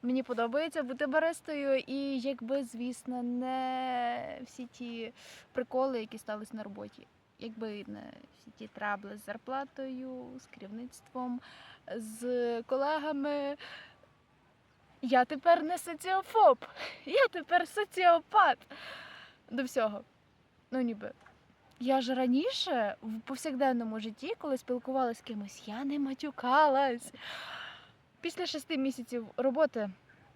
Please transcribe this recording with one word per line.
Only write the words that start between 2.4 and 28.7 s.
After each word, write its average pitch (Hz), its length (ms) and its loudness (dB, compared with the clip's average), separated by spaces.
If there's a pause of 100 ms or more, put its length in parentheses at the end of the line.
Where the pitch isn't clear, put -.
звісно, 247 580 -6
не 254 1200 -2
всі 247 220 -12
ті 233 460 -10 (400)
приколи, 254 480 0
які 214 180 -8
сталися 214 380 -8
на 214 60 -8
роботі. 208 440 -12 (320)
Якби 220 480 -8
не 208 160 -10 (360)
всі - 120 -20
ті 214 160 -16
трабли 208 500 -4
з 208 100 -18
зарплатою, 262 1000 -8 (120)
з - 80 -20
керівництвом, 247 960 -8 (560)
з 233 680 -2
колегами. 285 960 0 (1500)
Я 254 220 6
тепер 339 380 6
не 320 160 -2
соціофоб. 370 800 6 (460)
Я 453 240 4
тепер 349 400 2
соціопат. 359 880 4 (920)
До 240 120 -2
всього. 220 420 0 (680)
Ну, 254 100 0
ніби. 226 320 -2 (680)
Я 262 200 4
ж 247 140 0
раніше 254 880 2
в 220 180 -6
повсякденному 254 800 0
житті, 226 380 -6
коли 277 200 -2
спілкувалась 247 600 -2
з - 40 -20
кимось, 208 460 -10
я 220 160 -6
не 285 140 -2
матюкалась. 269 1120 2 (1080)
Після 339 260 -4
шести 311 300 -4